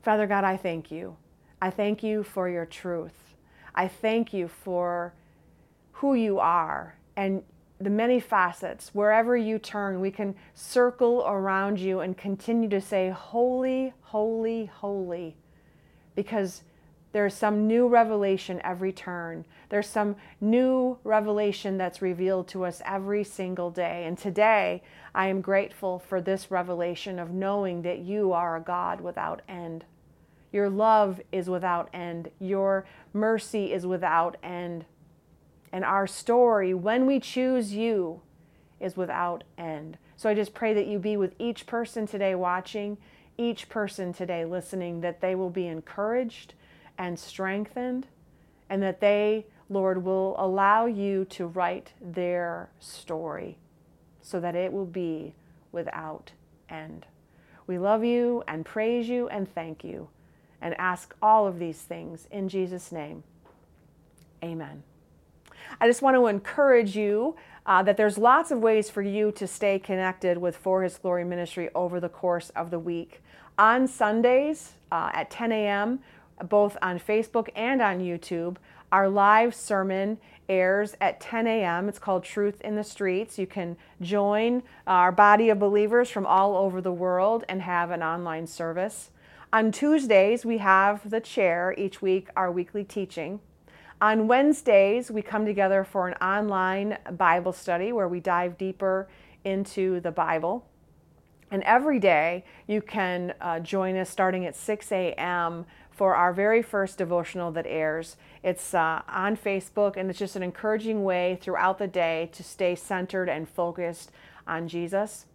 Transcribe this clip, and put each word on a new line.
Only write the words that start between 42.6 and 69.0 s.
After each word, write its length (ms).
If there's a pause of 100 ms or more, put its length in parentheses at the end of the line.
each 300
person 460
today 320
listening, 560
that 180
they 160
will 140
be 180
encouraged 840 (440)
and 200
strengthened, 880 (640)
and 140
that 180
they, 460 (220)
Lord, 340
will 340
allow 480
you 400
to 220
write 520
their 720 (100)
story 800 (640)
so 180
that 160
it 160
will 140
be 480 (380)
without 600 (380)
end. 380 (580)
We 140
love 240
you 440
and 160
praise 460
you 200
and 220
thank 320
you 260 (520)
and 160
ask 440
all 260
of 120
these 220
things 500
in 160
Jesus' 440
name. 320 (1200)
Amen. 400 (960)
I 60
just 140
want 140
to 120
encourage 680
you, 400 (300)
uh, 180
that 140
there's 200
lots 340
of 80
ways 300
for 120